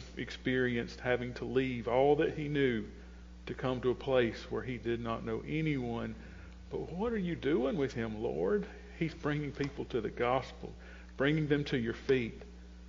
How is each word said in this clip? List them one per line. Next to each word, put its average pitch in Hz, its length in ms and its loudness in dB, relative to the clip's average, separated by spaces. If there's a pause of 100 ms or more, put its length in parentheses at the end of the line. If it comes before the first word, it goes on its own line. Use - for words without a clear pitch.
(180)
experienced, 127 800 0
having 123 360 0
to 120 100 -6
leave 120 420 2
all 135 300 8
that - 200 2
he 151 120 -2
knew 131 340 4 (640)
to 127 80 -4
come 127 260 -2
to 127 100 2
a 120 60 2
place 123 400 4 (140)
where 113 140 -2
he 123 120 -6
did 113 240 -2
not 117 260 -4
know 110 220 -2
anyone? 127 640 -2 (580)
But - 200 -4
what 208 220 -2
are 226 40 0
you 175 180 -2
doing 202 420 2
with 135 160 0
him, 113 280 -4
Lord? 160 440 2 (340)
He's 160 140 0
bringing 147 400 -2
people 139 320 -4
to 117 160 0
the 107 80 -2
gospel, 120 640 0 (420)
bringing 151 320 4
them 147 180 4
to 147 120 2
your 117 160 2
feet. 127 480 2 (480)